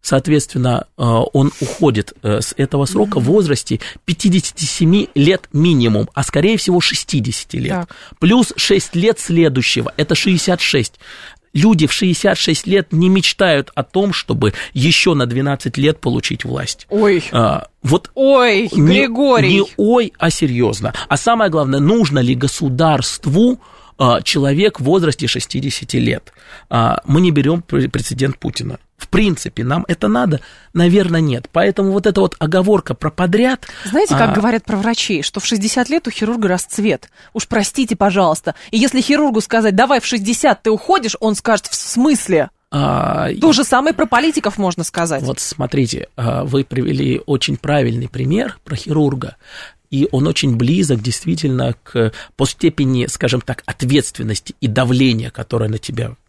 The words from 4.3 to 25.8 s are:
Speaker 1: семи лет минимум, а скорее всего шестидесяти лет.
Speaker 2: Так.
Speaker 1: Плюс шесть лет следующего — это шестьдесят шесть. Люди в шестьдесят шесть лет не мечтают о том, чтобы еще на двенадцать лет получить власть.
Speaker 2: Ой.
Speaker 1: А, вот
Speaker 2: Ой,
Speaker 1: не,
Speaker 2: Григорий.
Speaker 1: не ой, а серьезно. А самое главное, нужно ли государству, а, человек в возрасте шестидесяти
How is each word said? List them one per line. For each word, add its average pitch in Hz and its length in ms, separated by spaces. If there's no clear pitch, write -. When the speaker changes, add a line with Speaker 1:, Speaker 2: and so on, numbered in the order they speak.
Speaker 1:
семи 180 480
лет 160 400
минимум, 123 640
а 139 80
скорее 196 340
всего 175 240
шестидесяти - 760
лет. 127 160
Speaker 2:
Так. 175 220
Speaker 1:
Плюс 220 360
шесть - 400
лет 202 240
следующего — 143 760
это 151 180
шестьдесят 180 460
шесть. - 380
Люди 160 340
в - 60
шестьдесят 185 440
шесть - 300
лет 185 260
не 175 160
мечтают 180 640
о 156 80
том, 190 320
чтобы - 400
еще 160 420
на 131 100
двенадцать 131 520
лет 143 220
получить - 460
власть. - 440
Speaker 2:
Ой. 202 420
Speaker 1:
А, 110 360
вот - 320
Speaker 2:
Ой, 247 600
Speaker 1:
не, 185 340
Speaker 2:
Григорий. 226 540
Speaker 1:
не - 20
ой, 226 420
а 165 100
серьезно. 120 640
А 143 80
самое 226 320
главное, 139 300
нужно 151 400
ли 123 160
государству, 147 1200
а, 123 240
человек 147 580
в 131 40
возрасте 156 420
шестидесяти - 720